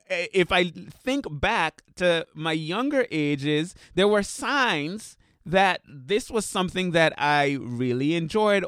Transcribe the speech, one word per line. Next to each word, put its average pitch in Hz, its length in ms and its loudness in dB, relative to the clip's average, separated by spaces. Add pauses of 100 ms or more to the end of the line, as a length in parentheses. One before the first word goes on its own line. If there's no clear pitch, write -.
if 180 420 0
I 180 200 2
think 254 600 -6
back 170 520 -2 (120)
to 170 400 2
my 156 180 -2
younger 196 600 0
ages, 151 640 0 (180)
there 190 140 4
were 208 160 2
signs 220 920 -2 (280)
that 185 440 2
this 147 420 -4
was 220 160 -2
something 185 460 -2
that 160 260 4
I 143 420 2
really 123 540 -2
enjoyed 196 540 2